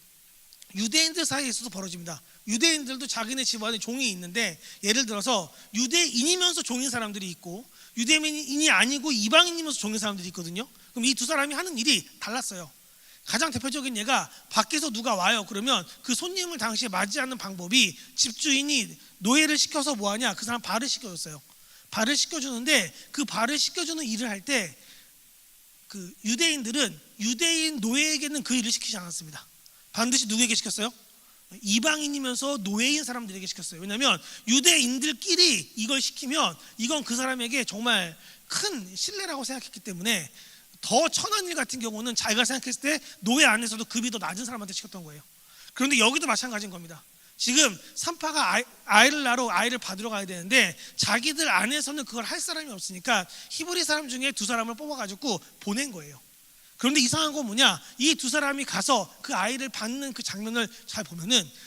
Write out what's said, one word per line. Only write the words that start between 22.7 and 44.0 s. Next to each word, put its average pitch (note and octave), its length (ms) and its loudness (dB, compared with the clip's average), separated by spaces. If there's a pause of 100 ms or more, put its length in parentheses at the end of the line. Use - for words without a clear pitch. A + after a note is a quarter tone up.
그 C#4+ 120 -4
발을 A#3 340 0
씻겨주는 D#4+ 460 -2
일을 A3+ 260 -2
할 G3 140 -6
때 G3+ 320 0 (1120)
그 F#3+ 240 -14 (140)
유대인들은 C4 760 2 (200)
유대인 D#4 600 0
노예에게는 D4 640 0
그 A#3 140 0
일을 A#3+ 160 2
시키지 A3+ 260 -4
않았습니다. E3+ 480 -12 (460)
반드시 B3 340 0
누구에게 A3 300 2
시켰어요? A3 360 -2 (720)
이방인이면서 C#4 1000 0
노예인 B3 400 0
사람들에게 G#3+ 420 -8
시켰어요. E3+ 340 -10
왜냐하면 G3+ 400 0 (280)
유대인들끼리 C4+ 1300 4
이걸 A#3+ 260 0
시키면 B3+ 560 -2 (220)
이건 C4 240 0
그 A#3 120 -6
사람에게 B3+ 500 -2
정말 G3+ 520 0 (300)
큰 A#3 480 -4
신뢰라고 F#4 480 -6
생각했기 A#3+ 380 -10
때문에 F#3 500 -2 (500)
더 C#4+ 280 4
천한 G#4 380 -2
일 F4 80 -6
같은 C4 240 -4
경우는 A3+ 360 -6
자기가 A3+ 280 2
생각했을 B3 380 -2
때 D4 180 0 (200)
노예 B3+ 260 6
안에서도 A3+ 400 2
급이 A#3+ 240 -2